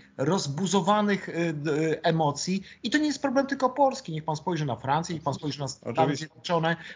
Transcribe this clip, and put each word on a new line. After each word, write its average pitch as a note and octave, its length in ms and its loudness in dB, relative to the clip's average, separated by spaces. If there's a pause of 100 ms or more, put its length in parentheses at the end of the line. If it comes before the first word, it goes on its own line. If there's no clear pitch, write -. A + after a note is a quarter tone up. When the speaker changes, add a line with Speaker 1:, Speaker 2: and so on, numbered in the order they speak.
(180)
Speaker 1:
rozbuzowanych, F#3 1120 2
y, E3 240 -2
d-, D3+ 180 -2
y, D#3 300 0
emocji. E3 640 0 (200)
I A3+ 60 -4
to D4 80 2
nie D4+ 100 2
jest C#4+ 140 -2
problem C4+ 260 2
tylko C4+ 220 0
Polski. C4 420 0
Niech D#3 140 -6
pan D#3 100 -2
spojrzy D#3 300 -2
na B2 100 -2
Francję, D3+ 400 -2
niech D3+ 80 -10
pan C3+ 100 -2
spojrzy C#3+ 260 -6
na C#3 80 -4
Stany - 260 -8
Speaker 2:
Oczywiście. C#3+ 320 2
Speaker 1:
Zjednoczone, E3 500 -2 (200)